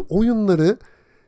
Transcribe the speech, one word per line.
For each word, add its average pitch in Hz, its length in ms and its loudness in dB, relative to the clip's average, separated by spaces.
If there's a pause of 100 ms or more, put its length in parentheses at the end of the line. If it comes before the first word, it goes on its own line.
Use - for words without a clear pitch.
oyunları 208 680 0 (500)